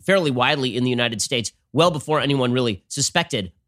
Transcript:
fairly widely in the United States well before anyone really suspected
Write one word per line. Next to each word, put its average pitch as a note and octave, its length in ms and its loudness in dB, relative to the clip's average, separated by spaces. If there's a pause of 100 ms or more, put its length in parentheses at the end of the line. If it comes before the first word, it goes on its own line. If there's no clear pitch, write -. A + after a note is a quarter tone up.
fairly F#3 300 2
widely B2+ 460 0
in B2 80 0
the B2+ 60 2
United A#2+ 300 -2
States A#2+ 320 -4 (200)
well E3 180 4
before D3+ 300 -2
anyone C3 320 0
really A#2+ 360 0
suspected C3+ 640 -2 (160)